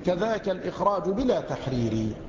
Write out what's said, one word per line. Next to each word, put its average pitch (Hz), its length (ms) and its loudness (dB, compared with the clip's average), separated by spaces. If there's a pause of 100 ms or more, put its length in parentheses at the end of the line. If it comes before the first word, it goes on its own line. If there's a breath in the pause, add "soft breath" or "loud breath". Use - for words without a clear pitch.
كذاك 196 420 0
الإخراج 180 540 0
بلا 196 380 2
تحرير." 117 720 0 (160)